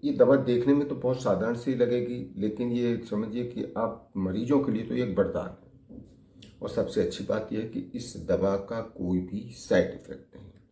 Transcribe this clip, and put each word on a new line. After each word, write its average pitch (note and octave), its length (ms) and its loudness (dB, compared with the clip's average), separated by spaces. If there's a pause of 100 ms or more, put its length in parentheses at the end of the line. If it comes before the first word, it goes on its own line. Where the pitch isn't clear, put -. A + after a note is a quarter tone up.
ये C#3+ 100 0
दवा C#3 280 8
देखने B2 320 4
में C#3+ 140 4
तो C3+ 80 -4
बहुत B2+ 280 0
साधारण A2 320 2
सी C3 200 -2
लगेगी, A#2+ 440 2 (180)
लेकिन G#2+ 340 -2
ये A#2+ 240 2 (140)
समझिए A2 360 -2
कि A2+ 180 -6 (140)
आप - 400 -4
मरीजों A2 420 2
के - 120 0
लिए A2 120 0
तो - 120 -4
एक G#2+ 220 0
वरदान F#2 380 0 (340)
है। - 140 -16 (580)
और G#2+ 80 -6
सबसे G#2 320 0
अच्छी - 220 0
बात G#2 300 -2
यह A2 60 -2
है - 80 -4
कि - 120 -6 (160)
इस - 180 -8 (140)
दवा F#2+ 280 4 (120)
का A2+ 140 -4 (100)
कोई F2+ 300 0
भी F#2+ 200 -6 (180)
side - 340 4
effect - 420 -16
नहीं - 100 -18
है। - 160 -20 (100)